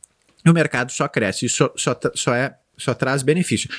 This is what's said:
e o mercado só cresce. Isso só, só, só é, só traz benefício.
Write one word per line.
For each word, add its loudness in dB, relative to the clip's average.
e 6
o 8
mercado 0
só -2
cresce. -2
Isso -2
só, 2
só, -2
só -2
é, -2
só -4
traz -2
benefício. 0